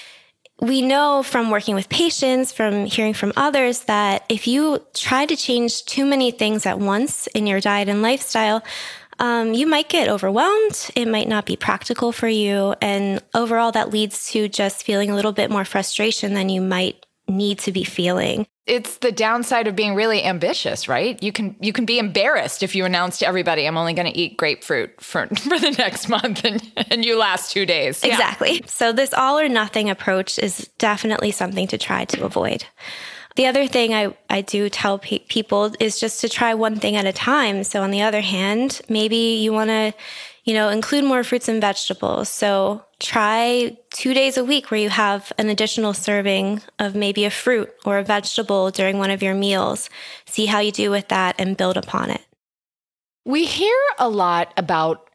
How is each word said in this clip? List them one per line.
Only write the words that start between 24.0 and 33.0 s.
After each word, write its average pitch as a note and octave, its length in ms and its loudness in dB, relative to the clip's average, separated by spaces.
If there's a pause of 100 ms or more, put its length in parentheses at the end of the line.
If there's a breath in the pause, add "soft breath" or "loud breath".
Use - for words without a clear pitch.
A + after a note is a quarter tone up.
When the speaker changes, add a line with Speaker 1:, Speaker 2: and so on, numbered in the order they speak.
Speaker 2:
eat E3 220 -4
grapefruit D3 640 -2
for, - 260 -4
<laughs> G#3 100 -6
for D#4 220 0
the D4 180 2
next G#3+ 320 -2
month," A3 360 0
and, A3 160 0 (300)
and A#3 140 0
you A#3 140 2
last F#3+ 340 0
two G3 140 0
days. D3 380 0
Yeah. G3 80 2
Speaker 1:
Exactly. G#3 540 0
So A#3 260 0
this C4+ 200 0
all C4+ 260 2
or D#4 100 2
nothing G#3+ 420 0
approach F#3+ 480 -2
is - 300 -4 (100)
definitely G#3 540 0
something F#3 360 -2
to G3+ 100 -4
try - 280 -4
to - 180 -4
avoid. - 400 -2 (720 loud breath)